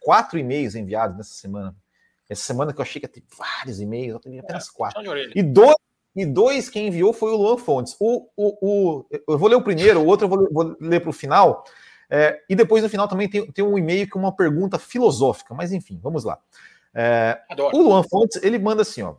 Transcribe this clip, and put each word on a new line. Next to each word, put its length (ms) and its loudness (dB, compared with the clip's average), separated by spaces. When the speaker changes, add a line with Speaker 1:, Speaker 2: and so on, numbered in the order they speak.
Speaker 1:
quatro 380 0
e-mails 360 -4
enviados 440 -6
nessa 160 -20
semana. 420 -14
Essa 140 -12
semana 280 -6
que 60 -12
eu 40 -4
achei 160 -12
que 60 -14
ia 80 -16
ter 100 -20
vários 420 -10
e-mails, 360 -8
eu 60 -14
teve 180 -20
apenas 280 -12
Speaker 2:
É, 80 -20
Speaker 1:
quatro. 200 -6
Speaker 2:
puxão 80 -10
de 60 -12
orelha. 160 -10
Speaker 1:
E 60 2
dois, 340 6
e 80 -6
dois 460 0
quem 160 -6
enviou 260 0
foi 180 -4
o 60 0
Luan 220 0
Fontes. 420 -4
O, 340 -2
o, 280 -2
o, 440 0
eu 80 0
vou 140 4
ler 60 8
o 60 2
primeiro, 380 4
o 60 2
outro 180 4
eu 60 2
vou 80 0
ler, 120 2
vou 300 -2
ler 200 0
pro 120 -6
final. 500 2
É, 400 2
e 80 0
depois 260 4
no 60 -2
final 180 -2
também 220 -4
tem, 240 -6
tem 100 -4
um 140 0
e-mail 320 -2
com 100 -10
uma 160 -2
pergunta 440 0
filosófica, 760 0
mas 200 -8
enfim, 300 -10
vamos 220 -6
lá. 140 -8
É, 440 0
Speaker 2:
Adoro. 260 -2
Speaker 1:
o 60 6
Luan 200 6
Fontes, 400 -2
ele 160 2
manda 220 0
assim: 220 -4
ó, 160 -10